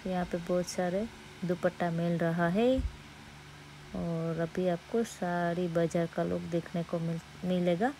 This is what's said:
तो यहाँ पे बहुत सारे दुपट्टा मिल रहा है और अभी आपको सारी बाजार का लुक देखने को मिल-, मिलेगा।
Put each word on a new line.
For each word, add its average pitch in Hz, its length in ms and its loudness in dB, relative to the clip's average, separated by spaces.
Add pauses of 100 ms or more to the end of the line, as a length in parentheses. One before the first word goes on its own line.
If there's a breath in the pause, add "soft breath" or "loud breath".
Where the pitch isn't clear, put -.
तो 190 60 -2
यहाँ 180 160 2
पे 175 120 -2
बहुत 175 300 2
सारे 185 380 0 (400)
दुपट्टा 175 460 2
मिल 170 260 2
रहा 170 300 4
है 226 260 4 (1200)
और 165 440 -2
अभी 170 280 0
आपको 180 360 0
सारी 175 640 0
बाजार 170 480 2
का 170 80 0
लुक 175 180 0
देखने 170 420 -2
को 170 160 -2
मिल-, 165 460 -4
मिलेगा। 180 540 4